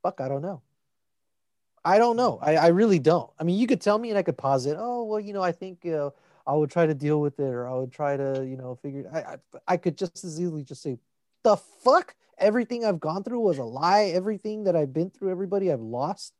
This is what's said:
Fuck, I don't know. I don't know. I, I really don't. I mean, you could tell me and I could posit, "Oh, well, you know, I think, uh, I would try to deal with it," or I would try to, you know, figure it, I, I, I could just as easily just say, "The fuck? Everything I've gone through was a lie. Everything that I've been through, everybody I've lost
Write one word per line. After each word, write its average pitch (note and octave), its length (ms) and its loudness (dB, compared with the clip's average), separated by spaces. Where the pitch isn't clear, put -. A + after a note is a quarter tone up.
Fuck, F#3+ 180 -4
I C3 60 -4
don't C#3 160 -4
know. F3 180 -10
I F#3 140 4
don't A#3 180 4
know. A3+ 260 0
I, D3+ 140 2
I D#3+ 120 6
really F#3 320 6
don't. D3+ 300 2
I - 40 -6
mean, F3 140 0
you A#3+ 80 2
could A3+ 160 2
tell G#3 160 2
me A#3 120 -8
and G#3 80 -2
I F#3+ 60 2
could D#3+ 140 -4
posit, C#3 420 0
"Oh, A#3+ 240 -6
well, G#3+ 160 -4
you G#3 140 -10
know, G3 80 -4
I F3+ 100 0
think, F#3 340 -12
uh, D3 260 -2
I C#3 60 0
would D3+ 160 2
try E3+ 160 2
to D#3 80 2
deal D3 280 0
with D3 180 -2
it," C#3 120 -2
or B2 160 -6
I B2+ 60 -8
would C3 180 -6
try C#3+ 260 -4
to, C3+ 300 -4
you C3 100 -10
know, B2+ 180 -12
figure C#3 260 -10
it, G2 100 -12
I, D#3+ 80 -6
I, F2 180 -10
I F3+ 100 2
could E3+ 200 -4
just - 260 -8
as D#3+ 160 -10
easily D#3+ 240 -6
just C3+ 200 -16
say, C3 140 -6
"The G#3+ 140 6
fuck? - 580 2
Everything A3+ 480 2
I've F#3+ 140 0
gone E3 240 -4
through A#3+ 160 -4
was F#3 200 2
a C3 40 -4
lie. E3+ 500 2
Everything G#3+ 520 -4
that F3+ 100 4
I've D3 180 0
been E3 180 -2
through, F#3+ 200 -6
everybody F#3+ 400 -2
I've B2+ 100 -2
lost B2 580 -6